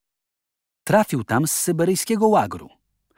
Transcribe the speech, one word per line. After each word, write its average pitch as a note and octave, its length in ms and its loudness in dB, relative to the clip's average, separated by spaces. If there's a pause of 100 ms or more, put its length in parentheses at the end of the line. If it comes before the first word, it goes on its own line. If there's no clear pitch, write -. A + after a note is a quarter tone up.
(840)
Trafił D#3+ 400 2
tam C3+ 220 0
z - 60 -4
syberyjskiego F#3 760 0
łagru. G#2 420 0 (480)